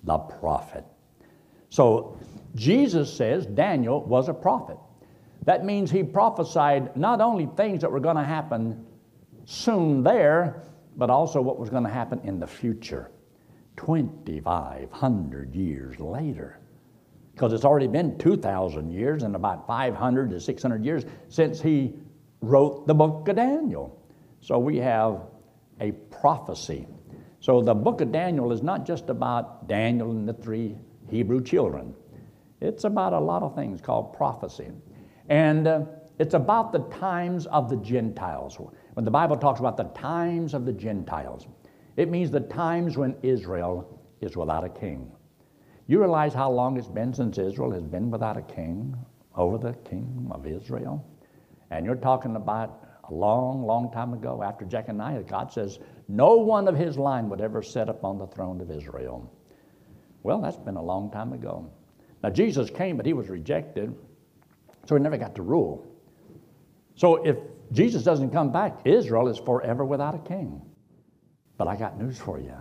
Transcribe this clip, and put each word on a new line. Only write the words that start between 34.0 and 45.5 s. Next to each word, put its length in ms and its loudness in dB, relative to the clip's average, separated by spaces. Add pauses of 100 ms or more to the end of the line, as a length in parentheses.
prophecy. 580 -6 (580)
And, 380 6
uh, 200 2 (340)
it's 140 2
about 360 4
the 140 0 (120)
times 500 -4
of 220 2
the 100 -2
Gentiles. 840 -4 (320)
When 120 -2
the 60 0
Bible 260 4
talks 220 2
about 180 -2
the 140 -4 (100)
times 540 -2
of 120 -4
the 60 -2
Gentiles, 760 -8 (480)
it 120 2
means 220 0
the 80 0
times 580 -2
when 280 -2
Israel 760 -2 (200)
is 160 -8
without 260 -2
a 60 -6
king. 420 -10 (760)